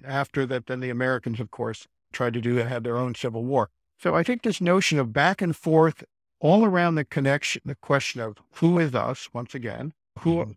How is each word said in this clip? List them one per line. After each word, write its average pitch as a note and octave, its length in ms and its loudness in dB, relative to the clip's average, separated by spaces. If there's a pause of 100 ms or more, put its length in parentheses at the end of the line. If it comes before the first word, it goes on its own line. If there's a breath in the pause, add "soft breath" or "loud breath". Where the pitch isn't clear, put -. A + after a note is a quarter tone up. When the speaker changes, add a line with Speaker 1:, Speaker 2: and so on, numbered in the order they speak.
Speaker 1:
after C3+ 440 -4
that, B2+ 200 -4
then B2+ 140 -6
the B2+ 100 -6
Americans, B2 480 -2
of A2+ 120 -8
course, A2+ 360 -10 (260)
tried A#2+ 220 -2
to A#2+ 60 -4
do A#2+ 180 0
and A#2 100 0
had A#2+ 160 -6
their A#2 120 -2
own B2 180 -2
civil A2+ 300 -6
war. B2+ 260 0 (280)
So F3 160 0
I E3 80 4
think B3 200 -4
this G#3+ 180 -2
notion F3+ 380 2
of A#2+ 140 0
back D#3+ 280 2
and E3+ 160 0
forth D#3+ 460 4 (380)
all F#3+ 240 6
around F3 320 2
the D3 80 0
connection, C#3 600 0
the C#3 120 -10
question - 440 -2
of G#2+ 160 -8 (200)
who E3+ 220 4
is D3+ 160 0
us, A#2 380 -4
once A#2+ 220 -10
again, A#2+ 380 -8 (260)
who, E3+ 200 0
Speaker 2:
Mm-hmm. A2 180 -6